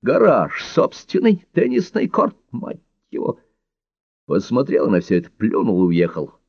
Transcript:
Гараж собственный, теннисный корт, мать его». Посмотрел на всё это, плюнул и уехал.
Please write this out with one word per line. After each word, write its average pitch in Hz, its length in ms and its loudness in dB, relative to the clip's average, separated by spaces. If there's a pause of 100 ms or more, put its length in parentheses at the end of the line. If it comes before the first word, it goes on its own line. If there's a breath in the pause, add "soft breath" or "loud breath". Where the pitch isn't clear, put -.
Гараж 123 600 2
собственный, - 880 0
теннисный 220 560 0
корт, - 280 -2 (140)
мать - 300 -10 (320)
его». - 260 -6 (880)
Посмотрел 123 640 0
на 87 100 4
всё 90 160 -2
это, 85 140 -4
плюнул 101 540 0
и - 20 2
уехал. 85 480 0 (140)